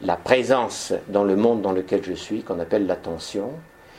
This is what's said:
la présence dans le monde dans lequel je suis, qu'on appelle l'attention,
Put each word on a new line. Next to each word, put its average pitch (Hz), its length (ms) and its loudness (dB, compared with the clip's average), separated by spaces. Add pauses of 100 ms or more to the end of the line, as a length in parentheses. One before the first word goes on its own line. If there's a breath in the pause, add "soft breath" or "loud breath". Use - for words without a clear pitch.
la 87 140 0
présence 120 800 2 (160)
dans 101 160 2
le 95 100 4
monde 113 260 4
dans 95 120 0
lequel 92 280 0
je 92 120 -6
suis, 107 300 -6
qu'on 85 180 -6
appelle 101 260 0
l'attention, 92 640 -4 (480 loud breath)